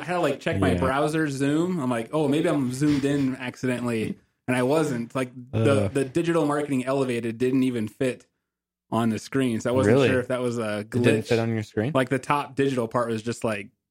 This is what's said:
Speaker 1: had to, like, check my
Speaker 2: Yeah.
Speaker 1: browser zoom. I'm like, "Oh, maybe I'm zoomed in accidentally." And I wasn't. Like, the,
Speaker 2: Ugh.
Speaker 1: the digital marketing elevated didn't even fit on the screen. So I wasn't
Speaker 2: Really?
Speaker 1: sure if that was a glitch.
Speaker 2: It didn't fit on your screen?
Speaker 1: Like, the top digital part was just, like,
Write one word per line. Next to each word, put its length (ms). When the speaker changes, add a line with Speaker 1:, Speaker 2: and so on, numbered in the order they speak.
Speaker 1:
had 100
to, 60
like, 180
check 220
my 120
Speaker 2:
Yeah. 60
Speaker 1:
browser 500
zoom. 520
I'm 100
like, 220
"Oh, 160
maybe 200
I'm 240
zoomed 320
in 320
accidentally." 800
And 100
I 60
wasn't. 520
Like, 180
the, 340
Speaker 2:
Ugh. 60
Speaker 1:
the 120
digital 420
marketing 380
elevated 540
didn't 260
even 240
fit 380
on 180
the 80
screen. 420
So 100
I 20
wasn't 240
Speaker 2:
Really? 120
Speaker 1:
sure 120
if 80
that 120
was 180
a 300
glitch. 120
Speaker 2:
It 40
didn't 220
fit 140
on 100
your 140
screen? 300
Speaker 1:
Like, 160
the 100
top 360
digital 320
part 200
was 140
just, 220
like, 240